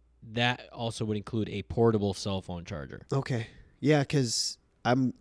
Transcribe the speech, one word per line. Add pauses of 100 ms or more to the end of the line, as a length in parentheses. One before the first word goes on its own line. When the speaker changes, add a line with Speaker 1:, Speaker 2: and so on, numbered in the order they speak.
(320)
Speaker 1:
that
also
would
include
a
portable
cell
phone
charger. (100)
Speaker 2:
Okay. (340)
Yeah,
'cause (260)
I'm
Speaker 1:
Not